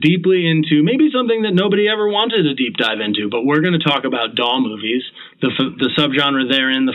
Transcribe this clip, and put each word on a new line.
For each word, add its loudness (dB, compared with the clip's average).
deeply 2
into 2
maybe 2
something 0
that 0
nobody 2
ever 0
wanted 0
a 0
deep -4
dive -2
into, -4
but -2
we're 2
gonna 0
talk 0
about -4
doll 0
movies, -4
the 2
ph-, -4
the 0
subgenre 0
therein, 0
the -2